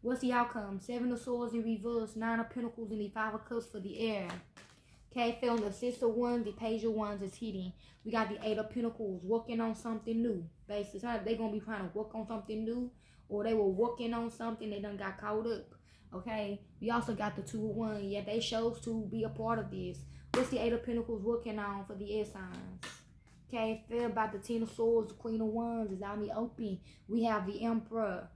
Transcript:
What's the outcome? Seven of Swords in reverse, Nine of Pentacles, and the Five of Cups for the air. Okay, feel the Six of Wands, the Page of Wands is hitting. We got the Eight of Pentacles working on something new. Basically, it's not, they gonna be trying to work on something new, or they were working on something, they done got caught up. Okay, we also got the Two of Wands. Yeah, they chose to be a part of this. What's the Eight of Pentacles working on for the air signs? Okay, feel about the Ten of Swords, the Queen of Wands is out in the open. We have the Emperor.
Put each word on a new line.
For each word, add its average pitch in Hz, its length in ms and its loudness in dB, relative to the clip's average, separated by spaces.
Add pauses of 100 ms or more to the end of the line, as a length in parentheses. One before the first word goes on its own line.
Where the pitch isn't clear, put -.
What's 247 220 0
the 247 100 4
outcome? 220 480 2
Seven 240 320 0
of 240 80 -2
Swords 240 320 0
in 226 120 2
reverse, 226 520 0
Nine 226 240 2
of 233 80 0
Pentacles, 233 420 -4
and 214 100 -2
the 208 100 -2
Five 214 240 -2
of 220 120 -4
Cups 233 200 -2
for - 120 -10
the 196 220 -6
air. 208 280 0 (840)
Okay, 233 280 2
feel 233 160 4
the 208 120 2
Six 240 300 -2
of 233 140 6
Wands, 240 320 4
the 208 60 -4
Page 220 320 0
of 226 80 4
Wands 208 300 0
is 190 120 -6
hitting. 190 400 -4 (280)
We 220 80 -6
got 220 200 2
the 208 120 -4
Eight 214 140 2
of 214 140 -2
Pentacles 220 520 -2
working 226 380 2
on 226 140 2
something 226 480 0
new. 190 260 2 (180)
Basically, 208 300 -2
it's 196 80 -6
not, 240 220 -2
they 226 80 4
gonna 220 180 0
be 214 80 -2
trying 208 260 -4
to 170 80 -8
work 214 200 -4
on 220 120 -4
something 220 380 -4
new, 247 260 -2 (380)
or 208 160 0
they 226 80 4
were 208 160 6
working 233 460 2
on 233 160 0
something, 226 400 -4
they 202 100 -4
done 202 160 -6
got 190 240 -6
caught 214 260 0
up. - 280 -2 (400)
Okay, 202 480 -4 (180)
we 214 100 0
also 233 240 2
got 208 220 0
the 196 60 -6
Two 220 260 -2
of 214 80 -2
Wands. 214 280 -2
Yeah, 202 180 -2
they 208 180 0
chose 226 440 0
to 220 260 -2
be 220 140 0
a 220 40 0
part 220 300 0
of 196 120 -4
this. 180 280 -6 (340)
What's 254 160 4
the 240 140 0
Eight 233 100 4
of 233 100 2
Pentacles 233 400 0
working 226 360 0
on 202 260 -4
for 202 100 -10
the 202 240 -2
air 208 60 2
signs? 185 560 -10 (680)
Okay, 220 400 0
feel 233 160 2
about 220 260 2
the 202 60 -4
Ten 233 240 0
of 220 80 0
Swords, 226 380 6
the - 100 -12
Queen 226 240 0
of 220 60 4
Wands 226 440 0
is 185 80 -4
out 202 160 -4
in 208 100 0
the - 80 -2
open. 220 460 -2 (260)
We 226 180 4
have 214 220 4
the 202 160 -2
Emperor. 220 720 0